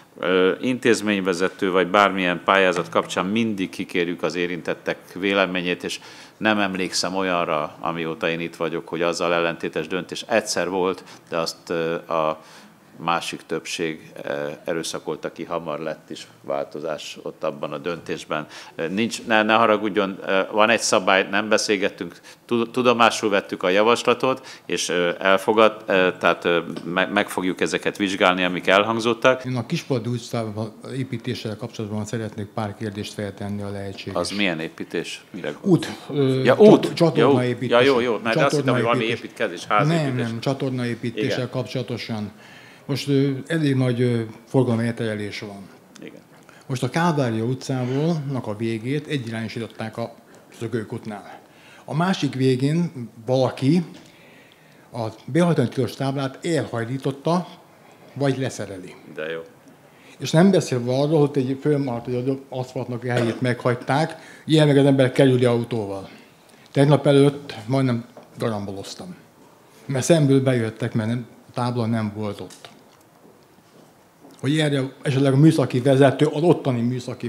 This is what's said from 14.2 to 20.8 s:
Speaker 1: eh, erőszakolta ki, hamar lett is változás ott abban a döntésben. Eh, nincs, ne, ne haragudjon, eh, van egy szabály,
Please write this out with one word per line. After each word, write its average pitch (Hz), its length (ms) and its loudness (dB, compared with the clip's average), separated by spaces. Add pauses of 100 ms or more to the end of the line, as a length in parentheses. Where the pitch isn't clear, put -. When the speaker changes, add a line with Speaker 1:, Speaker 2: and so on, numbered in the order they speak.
Speaker 1:
eh, 73 420 -6
erőszakolta 78 680 -6
ki, 82 120 -14
hamar 82 360 -6
lett 78 300 -10
is - 180 -16 (140)
változás 73 800 -8
ott - 200 -10
abban 76 300 -6
a 73 40 -8
döntésben. 78 680 -8 (280)
Eh, 80 140 -4
nincs, 104 360 -4
ne, 110 180 4
ne 110 100 2
haragudjon, 104 640 2 (100)
eh, 95 240 2
van 107 180 4
egy 113 100 4
szabály, 98 520 4